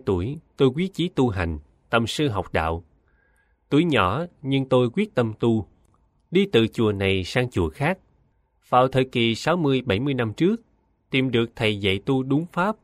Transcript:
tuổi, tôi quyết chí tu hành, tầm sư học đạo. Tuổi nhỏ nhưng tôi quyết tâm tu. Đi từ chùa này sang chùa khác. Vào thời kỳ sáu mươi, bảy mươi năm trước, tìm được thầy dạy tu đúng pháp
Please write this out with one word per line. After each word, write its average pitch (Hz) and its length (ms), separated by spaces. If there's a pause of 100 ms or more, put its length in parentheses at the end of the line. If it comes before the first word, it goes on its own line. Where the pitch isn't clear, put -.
tuổi, 104 320 (200)
tôi 135 180
quyết 185 180
chí 170 160
tu 127 200
hành, 85 300 (300)
tầm 117 180
sư 151 200
học 101 260
đạo. 85 300 (880)
Tuổi 151 160
nhỏ 123 400 (160)
nhưng 135 280
tôi 123 240
quyết 208 220
tâm 113 240
tu. 113 280 (640)
Đi 196 200
từ 113 160
chùa 110 240
này 95 320
sang 127 260
chùa 85 200
khác. 156 300 (720)
Vào 127 180
thời 131 180
kỳ 117 300
sáu 156 220
mươi, 139 240
bảy 98 180
mươi 143 140
năm 117 200
trước, 208 280 (480)
tìm 131 220
được 117 240
thầy 107 240
dạy 98 260
tu 131 180
đúng 143 220
pháp 190 380